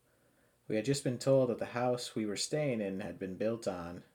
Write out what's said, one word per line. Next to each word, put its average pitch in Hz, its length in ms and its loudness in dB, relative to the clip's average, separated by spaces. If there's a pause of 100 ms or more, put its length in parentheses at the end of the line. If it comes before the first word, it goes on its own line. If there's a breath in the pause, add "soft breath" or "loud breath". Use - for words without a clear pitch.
(680 soft breath)
We 107 80 0
had 110 100 0
just 139 180 2
been 123 160 0
told 135 300 6
that 110 100 0
the 110 180 -4
house 123 380 0
we 110 100 0
were 101 100 -2
staying 135 460 0
in 95 200 -2
had 87 180 -8
been 92 160 -4
built 110 320 -2
on, 90 360 -6 (100)